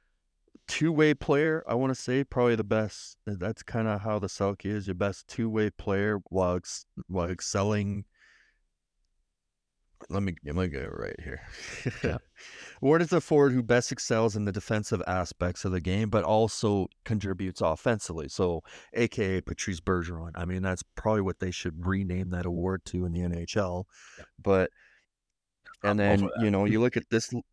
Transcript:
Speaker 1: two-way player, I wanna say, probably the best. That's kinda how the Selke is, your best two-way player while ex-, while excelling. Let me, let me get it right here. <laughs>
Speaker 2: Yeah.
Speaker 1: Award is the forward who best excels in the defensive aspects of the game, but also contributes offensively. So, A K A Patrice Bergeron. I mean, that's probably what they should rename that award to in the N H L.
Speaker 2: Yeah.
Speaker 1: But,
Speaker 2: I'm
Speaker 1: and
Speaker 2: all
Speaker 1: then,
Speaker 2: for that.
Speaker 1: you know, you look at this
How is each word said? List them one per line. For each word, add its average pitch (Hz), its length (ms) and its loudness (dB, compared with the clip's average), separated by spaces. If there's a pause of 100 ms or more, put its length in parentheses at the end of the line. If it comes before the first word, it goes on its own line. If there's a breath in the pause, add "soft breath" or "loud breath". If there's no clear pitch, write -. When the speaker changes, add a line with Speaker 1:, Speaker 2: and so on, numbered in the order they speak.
(680)
Speaker 1:
two-way 151 460 4
player, 156 540 0
I 117 80 0
wanna 131 180 2
say, 127 300 0
probably 123 320 2
the 110 80 0
best. 110 540 -2 (100)
That's 101 340 -4
kinda 110 380 -2
how 107 180 -2
the 98 80 -2
Selke 98 400 -2
is, 101 220 -4
your 95 80 -2
best 98 320 -4
two-way 110 420 0
player 101 500 0 (100)
while 90 260 2
ex-, - 320 -8 (180)
while 87 240 -2
excelling. 101 760 -2 (2000 soft breath)
Let 98 140 -2
me, 95 100 -2 (120)
let 73 100 -4
me 92 140 0
get 67 140 -6
it - 100 -8
right - 280 -8
here. - 240 -10
<laughs> - 580 -10
Speaker 2:
Yeah. 123 140 -2 (640 loud breath)
Speaker 1:
Award 156 200 6
is 165 80 0
the 175 100 4
forward 143 320 6
who 127 100 2
best 120 300 2
excels 113 460 2
in 107 80 0
the 101 80 0
defensive 107 520 -2
aspects 90 600 -2
of 92 80 -2
the 90 80 0
game, 98 280 0
but 101 140 2
also 104 640 2 (160)
contributes 95 560 -4
offensively. 82 680 0
So, 87 340 0 (300 loud breath)
A 117 160 2
K 95 280 0
A 90 40 -2
Patrice - 400 -6
Bergeron. 85 540 -2
I 85 100 -6
mean, 92 160 -2
that's 92 220 -2 (120)
probably 110 240 2
what 95 200 -2
they 92 120 -2
should 87 340 -6
rename 92 440 0
that 90 160 -4
award 87 400 -2
to 90 180 -2
in 87 80 -2
the 87 120 -2
N 87 120 -2
H 85 220 -6
L. 92 300 -2 (300 loud breath)
Speaker 2:
Yeah. - 60 -16 (180 loud breath)
Speaker 1:
But, 95 300 4 (1120 soft breath)
Speaker 2:
I'm 101 80 2
Speaker 1:
and 107 80 4
Speaker 2:
all 101 80 6
Speaker 1:
then, 101 120 6
Speaker 2:
for 98 140 2
that. 113 120 0
Speaker 1:
you 104 60 4
know, 98 120 4
you 107 160 4
look 123 160 4
at - 140 -4
this 113 240 2 (200)